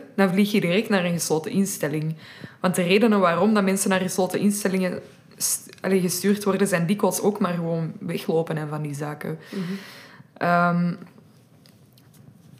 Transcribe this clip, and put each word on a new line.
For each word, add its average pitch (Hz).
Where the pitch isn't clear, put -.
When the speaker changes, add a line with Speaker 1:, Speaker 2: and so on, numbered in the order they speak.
Speaker 1:
dan 196
vlieg 202
je 202
direct 185
naar 190
een 175
gesloten 160
instelling. 160
Want 185
de 185
redenen 208
waarom 180
dat 202
mensen 196
naar 185
gesloten -
instellingen 190
st-, -
allee, 190
gestuurd 196
worden, 190
zijn 170
dikwijls 202
ook 202
maar 175
gewoon 165
weglopen 165
en 151
van 151
die 147
zaken. 151
Speaker 2:
Mhm. 196
Speaker 1:
Ehm, 175